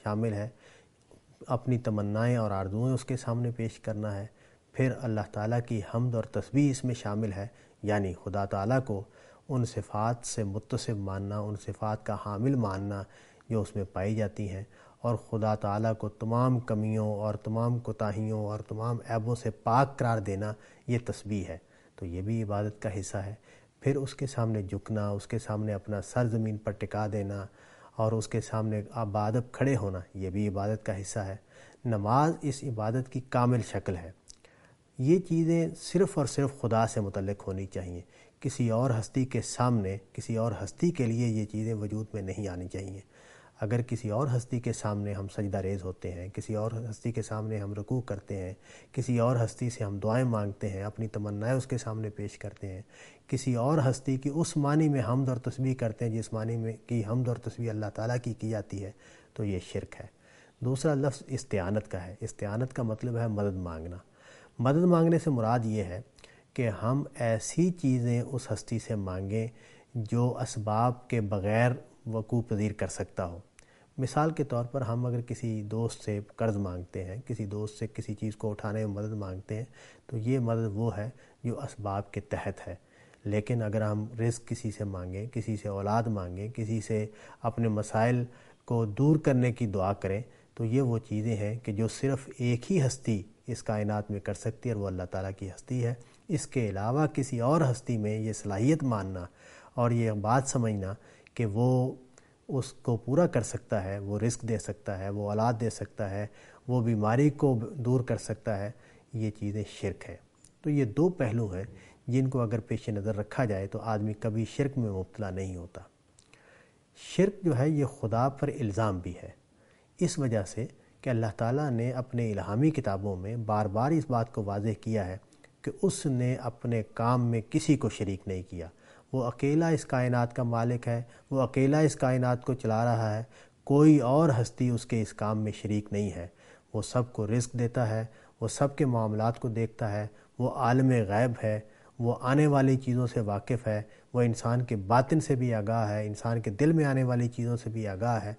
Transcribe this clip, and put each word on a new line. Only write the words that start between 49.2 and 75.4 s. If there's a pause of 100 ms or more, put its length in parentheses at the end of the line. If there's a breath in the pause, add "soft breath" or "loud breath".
ہستی
سے
ہم
دعائیں
مانگتے
ہیں،
اپنی
تمنائیں
اس
کے
سامنے
پیش
کرتے
ہیں، (460 loud breath)
کسی
اور (120)
ہستی
کی
اس
معنی
میں
حمد
اور
تسبیح
کرتے
ہیں
جس
معنی
میں (100)
کی
حمد
اور
تسبیح
اللہ
تعالیٰ
کی
کی
جاتی
ہے، (420 loud breath)
تو
یہ
شرک
ہے۔ (520 loud breath)
دوسرا
لفظ
استعانت
کا
ہے۔
استعانت
کا
مطلب
ہے
مدد
مانگنا۔ (640 loud breath)
مدد
مانگنے
سے
مراد
یہ
ہے (520 loud breath)
کہ
ہم (120)
ایسی
چیزیں
اس
ہستی
سے
مانگیں (460 loud breath)
جو
اسباب
کے
بغیر (360)
وقوع
پذیر
کر
سکتا
ہو۔ (580 soft breath)
مثال
کے
طور
پر
ہم
اگر
کسی